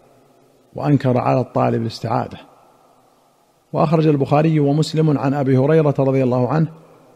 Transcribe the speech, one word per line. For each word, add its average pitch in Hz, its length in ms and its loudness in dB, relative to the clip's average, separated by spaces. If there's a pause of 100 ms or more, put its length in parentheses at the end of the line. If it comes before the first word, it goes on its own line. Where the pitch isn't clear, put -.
(760)
وأنكر 127 440 0
على 127 220 0
الطالب 123 420 -2
الاستعاذة. 117 560 -6 (1300)
وأخرج 156 340 2
البخاري 151 540 2
ومسلم 151 580 0
عن 135 160 -2
أبي 135 240 0
هريرة 143 400 2
رضي 135 240 2
الله 123 260 0
عنه 156 200 0 (460)